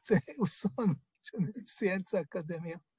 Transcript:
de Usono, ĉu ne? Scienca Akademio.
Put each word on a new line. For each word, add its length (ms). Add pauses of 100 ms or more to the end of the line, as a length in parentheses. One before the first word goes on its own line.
de 100 (180)
Usono, 600 (240)
ĉu 180
ne? 140 (100)
Scienca 560
Akademio. 640 (180)